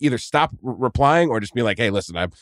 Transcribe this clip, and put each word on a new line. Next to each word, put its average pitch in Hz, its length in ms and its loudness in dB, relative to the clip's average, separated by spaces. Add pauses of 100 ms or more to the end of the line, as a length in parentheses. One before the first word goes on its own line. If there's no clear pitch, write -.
either 135 180 0
stop 151 320 0 (100)
re-, 123 160 -8
replying 139 540 2
or 113 80 0
just 101 160 -6
be 120 80 0
like, 104 160 0
"Hey, 110 120 0
listen, 95 260 -4
I'm, 87 260 -2